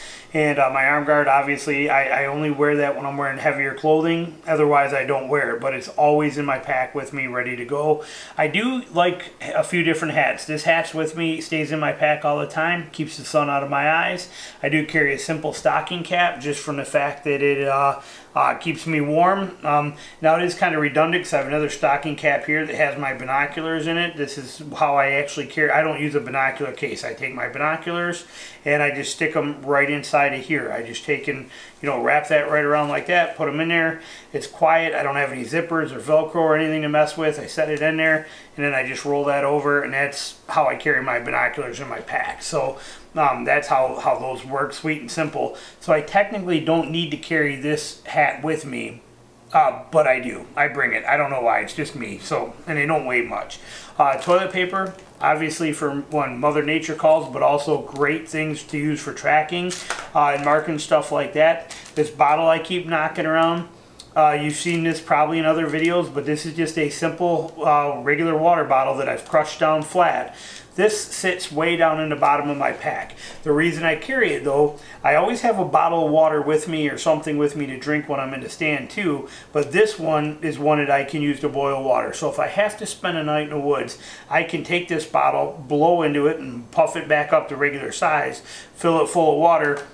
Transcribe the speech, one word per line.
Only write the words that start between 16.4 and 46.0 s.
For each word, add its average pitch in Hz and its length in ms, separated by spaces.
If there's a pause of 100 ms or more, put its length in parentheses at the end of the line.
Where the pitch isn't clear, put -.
just 143 180
from 143 200
the 135 60
fact 143 400
that 139 160
it, 139 280
uh, 135 320 (340)
uh, 135 200
keeps - 340
me 156 120
warm. 175 640
Um, 147 320 (260)
now, 160 140
it 175 80
is 175 140
kinda 170 200
redundant 156 460
'cause - 100
I 156 40
have 139 100
another 147 220
stocking 147 480
cap 143 300
here 156 200
that 151 80
has 151 240
my 135 160
binoculars 147 720
in 165 100
it. 170 200
This 143 200
is 131 240 (160)
how 143 200
I 139 160
actually 143 340
carry. 151 240
I 143 120
don't 151 180
use 147 160
a 143 40
binocular 135 520
case. 143 320
I 120 80
take 135 200
my 123 140
binoculars 160 800 (400)
and 147 180
I 143 80
just 139 240
stick 160 220
'em 147 260
right 139 260
inside 143 460
of 131 60
here. 127 360
I 113 60
just 117 220
take 143 240
and, 131 200 (320)
you 143 80
know, 131 120
wrap 143 280
that 147 220
right 151 140
around 147 240
like 143 180
that, 175 300
put 160 120
'em 143 120
in 165 80
there. 165 320 (320)
It's 147 160
quiet. 160 480
I 139 80
don't 139 100
have 139 160
any 127 140
zippers 160 500
or 120 60
Velcro 156 360
or 156 200
anything 156 260
to 147 60
mess 151 280
with. 156 220
I - 80
set 156 220
it 147 140
in 156 160
there 156 280 (300)
and 143 100
then 143 80
I 131 100
just 127 200
roll 143 220
that 143 180
over, 143 380
and 131 120
that's 143 400 (140)
how - 180
I 123 100
carry 135 260
my 123 180
binoculars 123 580
in 135 100
my - 100
pack. - 440
So, 135 360 (380)
um, 131 280
that's 143 240
how, 131 340
how 135 140
those 131 280
work, 139 280
sweet 156 280
and 117 100
simple. 147 460 (240)
So - 120
I 156 80